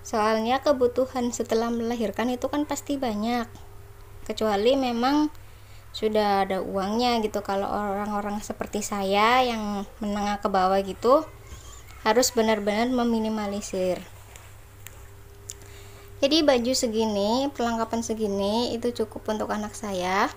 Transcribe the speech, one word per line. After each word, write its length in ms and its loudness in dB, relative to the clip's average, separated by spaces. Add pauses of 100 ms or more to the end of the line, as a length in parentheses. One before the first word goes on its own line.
Soalnya 640 2
kebutuhan 640 2
setelah 400 0
melahirkan 640 0
itu 160 -2
kan 160 0
pasti 320 -4
banyak. 480 0 (800)
Kecuali 480 2
memang 560 2 (640)
sudah 560 2
ada 160 -2
uangnya 580 0
gitu. 220 -2
Kalau 240 0
orang-orang 720 -2
seperti 420 -6
saya 600 4
yang 400 -2 (160)
menengah 400 -2
ke 80 -4
bawah 340 4
gitu, 460 4 (760)
harus 300 4
benar-benar 580 2
meminimalisir. 1080 0 (2250)
Jadi 240 4
baju 320 4
segini, 720 2
perlengkapan 560 -2
segini 720 0
itu 160 -2
cukup 320 -6 (120)
untuk 120 -4
anak 240 -4
saya. 640 0